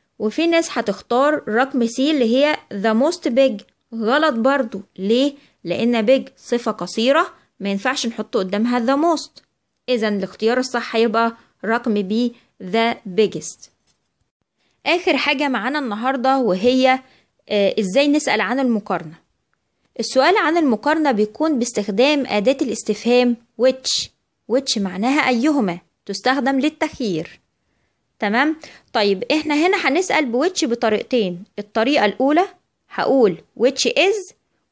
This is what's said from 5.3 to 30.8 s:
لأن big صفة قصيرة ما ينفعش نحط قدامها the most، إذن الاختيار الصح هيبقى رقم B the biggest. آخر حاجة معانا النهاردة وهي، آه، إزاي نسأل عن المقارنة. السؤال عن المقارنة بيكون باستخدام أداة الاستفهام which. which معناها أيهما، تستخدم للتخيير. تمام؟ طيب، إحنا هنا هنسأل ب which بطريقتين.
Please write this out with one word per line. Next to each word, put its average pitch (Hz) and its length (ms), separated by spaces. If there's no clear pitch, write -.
لأن 226 420
big 262 320
صفة - 340
قصيرة 247 560
ما 196 100
ينفعش 240 380
نحط 226 300
قدامها 208 420
the 269 200
most، 330 420
إذن 214 280
الاختيار 214 400
الصح 247 380
هيبقى 226 400
رقم 214 440
B 233 220
the 226 320
biggest. - 520
آخر 339 320
حاجة 285 300
معانا 262 320
النهاردة 254 580
وهي، 254 640
آه، 202 300
إزاي 226 280
نسأل 285 340
عن 220 180
المقارنة. 202 540
السؤال 277 380
عن 339 200
المقارنة 294 540
بيكون 233 480
باستخدام 233 680
أداة 220 340
الاستفهام 247 720
which. - 460
which - 260
معناها 202 500
أيهما، 240 520
تستخدم 262 540
للتخيير. 247 800
تمام؟ 254 360
طيب، 202 380
إحنا 302 240
هنا 359 220
هنسأل 302 380
ب 247 200
which 370 200
بطريقتين. 214 800